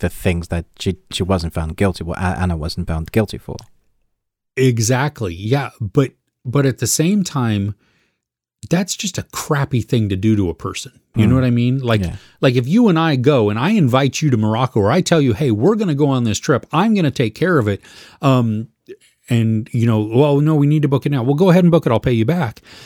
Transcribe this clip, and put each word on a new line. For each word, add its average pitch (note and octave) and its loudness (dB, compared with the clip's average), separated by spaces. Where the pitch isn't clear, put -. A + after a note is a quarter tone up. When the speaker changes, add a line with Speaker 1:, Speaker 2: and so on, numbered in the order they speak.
Speaker 1:
the - -2
things - -4
that - -4
she, F#2+ -4
she - -6
wasn't F2 -2
found D#2+ -6
guilty, G2 -2
what F2 -8
A-, F2+ -2
Anna F2+ -2
wasn't D#2 -6
found D#2+ -6
guilty A2 -2
for. - -14
Speaker 2:
Exactly. B2 0
Yeah. A2+ -4
But, B2+ -2
but C3+ 0
at B2 -2
the B2 -4
same F3+ 0
time, G#2 -2
that's F3+ -2
just - -8
a - -6
crappy C#3 -2
thing A2 -2
to G2 -2
do G#2+ 2
to F#2 0
a E2 -6
person. - -12
You A2 4
know A#2 4
Speaker 1:
Mm. C3 4
Speaker 2:
what B2+ 2
I B2 0
mean? A#2+ 0
Like, A2+ 0
Speaker 1:
Yeah. E2+ -6
Speaker 2:
like C3+ 2
if B2 -2
you A3+ 4
and D#3+ 2
I D#3+ 0
go B2 2
and G#2 -2
I D3+ 0
invite C#3 2
you D3+ 0
to A#2+ 2
Morocco, A2 0
or G2+ 4
I F#3 2
tell E3+ 2
you, C3 2
"Hey, C3+ -2
we're B2 2
gonna G3+ -2
go C#3+ 2
on C3 0
this A2 -2
trip. - -2
I'm G#3 0
gonna E3 2
take A2+ -2
care E3+ 0
of G#2+ 0
it." G2+ -2
Um, A#2 0
and, A2+ 0
you A#2 0
know, A2 2
"Well, C#3 2
no, D#3 2
we C#3+ 2
need D3+ 2
to D3 2
book C#3 -2
it C#3+ -2
now." C3 -2
"Well, C#3 0
go F3+ 4
ahead F3+ 6
and E3+ 6
book E3 2
it. C#3 2
I'll A2+ 2
pay C3 -2
you A2 2
back." C#3+ -2